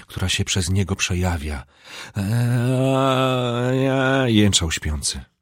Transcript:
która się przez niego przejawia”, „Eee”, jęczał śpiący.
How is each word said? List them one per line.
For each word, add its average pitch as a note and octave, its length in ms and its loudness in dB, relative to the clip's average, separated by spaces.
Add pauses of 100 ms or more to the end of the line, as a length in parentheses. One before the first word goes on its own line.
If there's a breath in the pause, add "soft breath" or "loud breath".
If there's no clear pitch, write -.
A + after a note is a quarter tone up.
która - 220 -4
się G#2 160 -2
przez F2 240 -2
niego F#2+ 260 0
przejawia”, E2 680 -2 (500 loud breath)
„Eee”, B2+ 2250 2
jęczał F#2+ 360 4
śpiący. C#2+ 520 -6 (180)